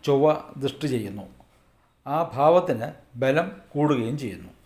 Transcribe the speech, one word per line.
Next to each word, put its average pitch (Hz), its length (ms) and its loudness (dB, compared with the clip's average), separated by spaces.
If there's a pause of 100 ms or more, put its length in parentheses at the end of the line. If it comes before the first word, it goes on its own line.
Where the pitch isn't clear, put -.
ചൊവ്വ 143 220 4 (360)
ദൃഷ്ടി 139 300 -6
ചെയ്യുന്നു. 101 320 -6 (880)
ആ 156 40 0 (160)
ഭാവത്തിന് 143 520 4 (360)
ബലം 147 240 2 (260)
കൂടുകയും 143 500 0
ചെയ്യുന്നു. 92 280 -10 (160)